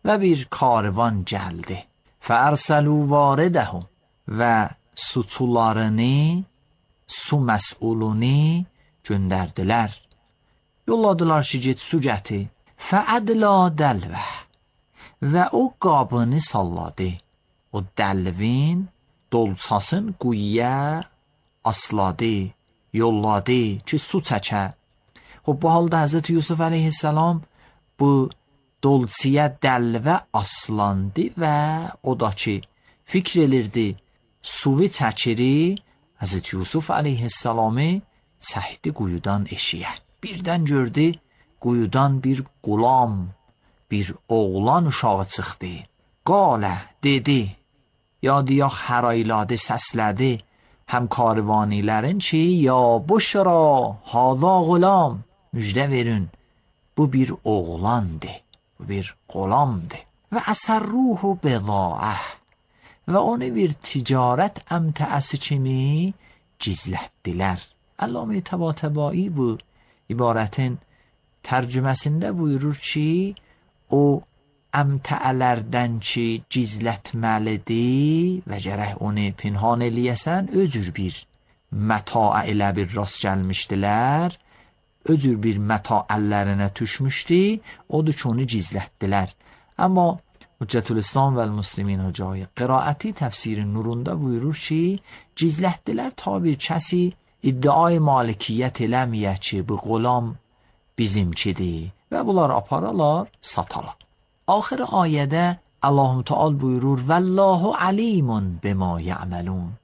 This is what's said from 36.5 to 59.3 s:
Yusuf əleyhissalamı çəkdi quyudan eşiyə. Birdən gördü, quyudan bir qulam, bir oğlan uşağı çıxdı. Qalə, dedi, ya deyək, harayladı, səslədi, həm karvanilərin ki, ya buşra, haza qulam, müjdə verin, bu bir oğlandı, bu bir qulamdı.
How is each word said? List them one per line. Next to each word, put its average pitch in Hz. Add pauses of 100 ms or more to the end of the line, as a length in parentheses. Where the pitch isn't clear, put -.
Yusuf 151
əleyhissalamı 127 (400)
çəkdi -
quyudan 98
eşiyə. - (300)
Birdən 175
gördü, 143 (500)
quyudan 127
bir 131 (200)
qulam, 110 (640)
bir 101 (140)
oğlan 113
uşağı 104
çıxdı. 90 (400)
Qalə, 135 (280)
dedi, 131 (640)
ya 139
deyək, 135 (120)
harayladı, 117
səslədi, 110 (480)
həm 123
karvanilərin 107
ki, 165
ya 127
buşra, 160
haza 131 (100)
qulam, 170 (300)
müjdə 117
verin, 117 (680)
bu 147
bir 131 (120)
oğlandı, 92 (460)
bu -
bir 98 (120)
qulamdı. 101 (360)